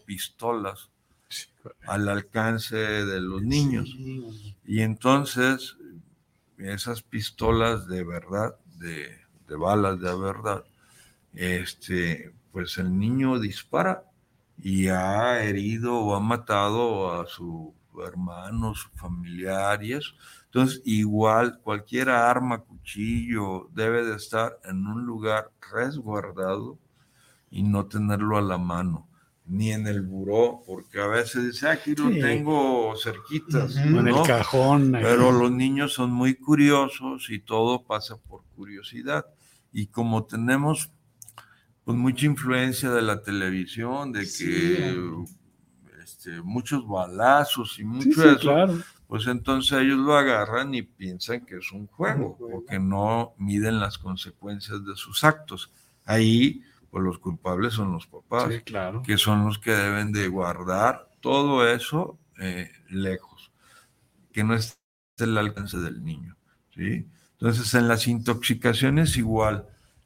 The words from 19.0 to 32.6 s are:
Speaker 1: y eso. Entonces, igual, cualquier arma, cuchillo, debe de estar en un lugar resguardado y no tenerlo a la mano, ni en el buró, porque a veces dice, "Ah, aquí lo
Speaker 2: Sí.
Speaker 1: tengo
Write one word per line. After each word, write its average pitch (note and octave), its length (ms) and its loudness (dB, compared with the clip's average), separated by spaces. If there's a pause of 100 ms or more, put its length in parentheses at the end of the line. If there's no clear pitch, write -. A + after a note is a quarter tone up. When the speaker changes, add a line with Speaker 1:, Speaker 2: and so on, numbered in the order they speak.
Speaker 1:
y A2+ 100 -6
eso. D3 200 -8 (320)
Entonces, C3 400 2
igual, A2 800 4
cualquier A2+ 460 -2
arma, B2 500 4
cuchillo, G#2+ 1120 -4
debe A2+ 320 0
de A2 100 -4
estar A2+ 480 -4
en F#2+ 220 -4
un A2+ 200 -6
lugar A2 460 -2 (220)
resguardado G#2+ 1040 -4 (720)
y F#2+ 140 -4
no G2+ 240 2
tenerlo G#2 500 0
a G#2 40 2
la F#2+ 160 0
mano, F2 500 -4 (380)
ni G#2 260 -2
en G#2+ 160 -4
el G2+ 140 -2
buró, G2 640 0
porque F#2 340 -10
a G2+ 80 0
veces A#2 380 0
dice, A#2+ 220 -2
"Ah, D#3+ 60 4
aquí D3+ 220 -2
lo D3+ 140 2
Speaker 2:
Sí. F3+ 100 2
Speaker 1:
tengo C3 800 2